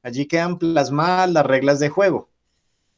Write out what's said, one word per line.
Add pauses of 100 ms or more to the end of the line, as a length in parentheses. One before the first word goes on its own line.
Allí
quedan
plasmadas
las
reglas
de
juego. (680)